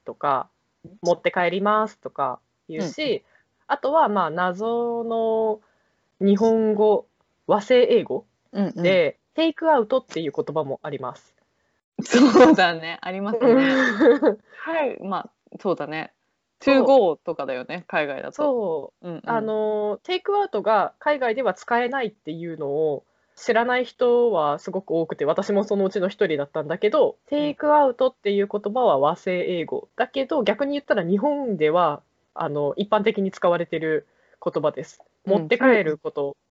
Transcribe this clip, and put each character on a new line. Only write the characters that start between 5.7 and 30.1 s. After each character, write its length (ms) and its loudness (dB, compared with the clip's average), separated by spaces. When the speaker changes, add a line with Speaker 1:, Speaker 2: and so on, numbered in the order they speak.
Speaker 1:
日 160 4
本 380 2
語、 320 2
和 160 2
製 260 4
英 160 4
語 220 -6
Speaker 2:
う 80 -6
ん 60 2
う 40 -10
ん。 20 -4
Speaker 1:
で、 380 2
テ 120 0
イ 60 -2
ク 180 0
ア 60 6
ウ 80 2
ト 140 0
っ 80 -20
て 140 -8
い 60 -4
う 80 -8
言 100 -4
葉 80 -2
も 180 -8
あ 80 -10
り 80 -10
ま 180 -10
す。 200 -20
Speaker 2:
そ 480 6
う 60 8
だ 180 2
ね。 280 -10
あ 100 -10
り 100 -8
ま 120 -4
す 60 -2
ね。 120 4
Speaker 1:
う 40 6
ん。 880 2
<laughs> 160 -20
Speaker 2:
は 280 -4
い。 180 -6
ま 140 -6
あ、 420 -14
そ 140 -2
う 20 -2
だ 100 -8
ね。 280 -10
Speaker 1:
そ 120 4
う。 80 6
Speaker 2:
to 20 4
go 320 4
と 200 -8
か 100 -6
だ 80 -4
よ 100 -6
ね、 240 -12
海 180 -2
外 160 -8
だ 80 -10
と。 40 -20
Speaker 1:
そ 680 -4
う。 60 -14
Speaker 2:
う 40 -10
ん 40 -10
う 40 -12
ん。 60 -20
Speaker 1:
あ 140 -2
の、 640 -4
テ 120 -4
イ 60 -4
ク 160 -4
ア 60 0
ウ 60 -6
ト 120 -4
が 380 0
海 180 -2
外 160 -2
で 80 -4
は 120 0
使 280 -2
え 60 -2
な 160 -4
い 40 -4
っ 40 -8
て 200 -16
い 220 -10
う 40 -14
の 100 -8
を 380 -2
知 180 0
ら 100 4
な 140 0
い 80 -2
人 480 2
は 260 0
す 100 -12
ご 120 -6
く 100 -8
多 160 0
く 80 -8
て、 80 -4
私 300 0
も 100 2
そ 140 -2
の 80 0
う 40 0
ち 120 -4
の 80 0
一 180 0
人 100 0
だ 60 -2
っ 60 -10
た 120 -6
ん 60 -6
だ 100 -4
け 120 0
ど、 220 2
Speaker 2:
う 20 -12
ん。 20 -16
Speaker 1:
テ 220 -2
イ 60 -8
ク 180 2
ア 140 6
ウ 80 0
ト 140 0
っ 60 -20
て 160 -4
い 100 0
う 100 -2
言 220 -4
葉 80 0
は 180 4
和 160 2
製 300 -4
英 60 -4
語。 320 -8
だ 120 -2
け 180 -4